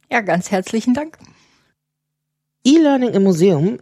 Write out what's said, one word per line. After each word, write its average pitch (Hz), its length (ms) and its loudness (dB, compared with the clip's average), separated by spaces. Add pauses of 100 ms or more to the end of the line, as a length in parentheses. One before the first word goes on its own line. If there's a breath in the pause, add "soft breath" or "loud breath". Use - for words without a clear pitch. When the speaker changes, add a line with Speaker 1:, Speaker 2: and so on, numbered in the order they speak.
(100)
Speaker 1:
Ja, 233 100 -2
ganz 180 300 -4
herzlichen 220 440 -2
Dank. 302 240 -8 (1500 soft breath)
Speaker 2:
E-Learning 277 460 2
im 196 120 0
Museum 185 600 2